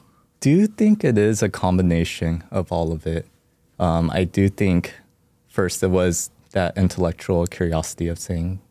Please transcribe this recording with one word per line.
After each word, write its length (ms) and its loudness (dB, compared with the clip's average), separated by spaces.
do 260 4
think 380 2
it 140 2
is 240 2
a 80 4
combination 1000 0
of 220 -4
all 200 -2
of 140 -8
it. 200 -4
Um, 320 0
I 140 0
do 240 0
think 460 0
first 340 -4
it 60 2
was 420 0
that 240 -2
intellectual 680 0
curiosity 640 -4
of 100 -6
saying, 420 -6